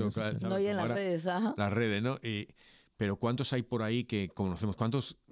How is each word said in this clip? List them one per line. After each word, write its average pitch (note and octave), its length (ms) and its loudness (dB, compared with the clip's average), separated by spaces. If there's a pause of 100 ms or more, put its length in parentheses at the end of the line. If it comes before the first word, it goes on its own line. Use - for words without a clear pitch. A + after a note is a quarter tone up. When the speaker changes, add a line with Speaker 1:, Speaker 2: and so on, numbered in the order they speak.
Speaker 1:
o A2 40 2
Speaker 2:
medios G#2 100 -2
Speaker 1:
ca-, A2 80 -2
Speaker 2:
sociales. G#2+ 200 -2
Speaker 1:
¿sabes? F#3 120 0
Speaker 3:
No, F#3+ 40 2
y G3+ 80 2
en G#3 100 0
Speaker 1:
Como - 0 -
Speaker 3:
las A3 140 0
Speaker 1:
ahora, - 40 0
Speaker 3:
redes, F3+ 320 0
ajá. G#3 320 2
Speaker 1:
las G2+ 140 2
redes, G#2+ 300 2
¿no? B2+ 200 0
Y, G#2+ 260 -4 (480)
pero G2 200 0
¿cuántos B2 360 0
hay B2+ 100 2
por A#2+ 200 -2
ahí A#2 220 0
que G2+ 240 0
conocemos? F#2+ 480 -2
¿Cuántos, A#2 420 -2 (140)